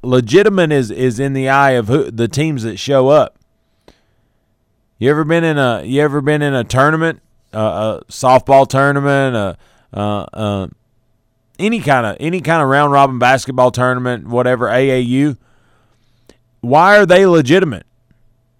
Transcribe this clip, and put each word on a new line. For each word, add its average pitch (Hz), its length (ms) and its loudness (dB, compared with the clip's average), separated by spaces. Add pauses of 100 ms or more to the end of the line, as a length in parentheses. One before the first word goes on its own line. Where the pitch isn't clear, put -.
legitimate 151 680 2
is, 131 200 0
is 120 280 -4
in 139 140 -4
the 131 160 -4
eye 139 220 4
of 117 180 -2
who, 127 200 0
the 113 200 -4
teams 143 340 -4
that 107 140 -8
show 135 320 0
up. 147 280 2 (1600)
You 117 120 0
ever 151 160 0
been 165 180 0
in 156 140 0
a, 117 260 -2
you 131 180 -2
ever 147 200 -2
been 147 200 -2
in 143 120 -2
a 123 100 -2
tournament, 156 580 -2 (320)
uh, 107 480 -4
a - 100 -20
softball 135 560 2
tournament, 139 680 0
a, 98 220 -4 (360)
uh, 104 400 -6
uh, 101 340 -6 (920)
any 220 220 -2
kinda, 123 380 -2
any 170 200 -4
kinda 156 260 -2
round 143 280 2
robin 139 260 2
basketball 127 520 0
tournament, 123 560 -2
whatever, 120 420 -2
A 131 200 0
A 127 100 0
U? 131 380 -2 (1200)
Why 165 360 4
are 202 80 6
they 180 200 4
legitimate? 160 600 2 (760)